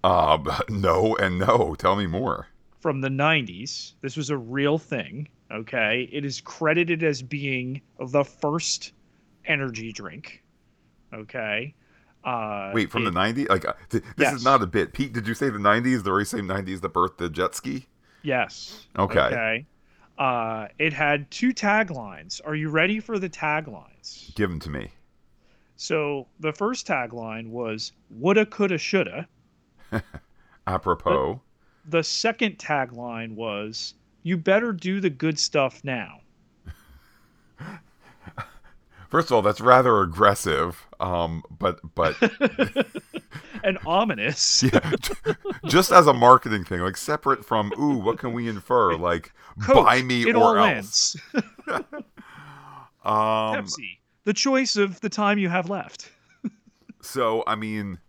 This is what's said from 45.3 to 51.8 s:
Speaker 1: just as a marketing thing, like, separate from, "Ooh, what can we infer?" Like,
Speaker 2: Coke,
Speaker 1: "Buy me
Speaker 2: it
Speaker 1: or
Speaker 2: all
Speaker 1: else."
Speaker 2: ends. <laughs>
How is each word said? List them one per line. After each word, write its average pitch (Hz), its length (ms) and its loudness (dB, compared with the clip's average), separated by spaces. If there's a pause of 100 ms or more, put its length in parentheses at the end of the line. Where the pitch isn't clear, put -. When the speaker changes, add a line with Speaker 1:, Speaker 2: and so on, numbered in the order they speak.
Speaker 1:
just 185 260 4
as 180 140 12
a 143 80 6
marketing 120 520 8
thing, 87 160 -4
like, 92 160 -2
separate 135 460 -2
from, 104 360 -2
"Ooh, 143 180 0
what 107 220 -2
can 123 140 -6
we 117 140 -6
infer?" 107 480 2
Like, 85 380 -2 (300)
Speaker 2:
Coke, 254 220 8
Speaker 1:
"Buy 254 180 6
me 226 260 2
Speaker 2:
it 233 60 2
Speaker 1:
or - 80 6
Speaker 2:
all 226 120 6
Speaker 1:
else." 113 600 0 (180)
Speaker 2:
ends. 285 100 0 (220)
<laughs> 302 180 -4 (1200)